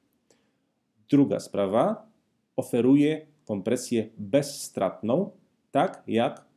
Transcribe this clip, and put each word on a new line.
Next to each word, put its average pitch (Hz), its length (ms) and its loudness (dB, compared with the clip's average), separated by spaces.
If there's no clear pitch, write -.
Druga 127 320 4
sprawa, 107 640 -2
oferuje 143 720 2
kompresję 110 640 -4
bezstratną, 110 1120 -2
tak 180 360 -2
jak 113 380 -2